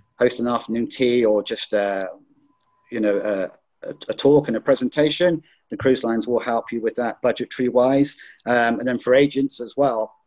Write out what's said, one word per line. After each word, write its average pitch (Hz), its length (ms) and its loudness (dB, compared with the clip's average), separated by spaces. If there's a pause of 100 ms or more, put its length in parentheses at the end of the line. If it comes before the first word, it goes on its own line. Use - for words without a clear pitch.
(180)
host 123 220 0
an 120 80 -2
afternoon 117 400 -4
tea 123 380 0
or 107 180 2
just, - 300 -8
uh, 101 340 -2 (840)
you 117 80 -4
know, 104 180 2
uh, 98 300 -2 (360)
a, - 100 -10 (160)
a 110 40 -4
talk 147 340 2
and 113 100 -2
a 104 40 -10
presentation, 151 840 0 (260)
the - 80 -10
cruise 131 260 0
lines 113 240 -2
will 120 120 0
help 117 320 -4
you 117 100 -6
with 110 140 -4
that 120 260 -6
budgetary 123 480 -2
wise. 131 480 2 (280)
Um, 117 340 2
and 123 80 -4
then 123 100 -2
for 123 160 2
agents 139 460 2
as 117 160 -12
well, 120 400 0 (120)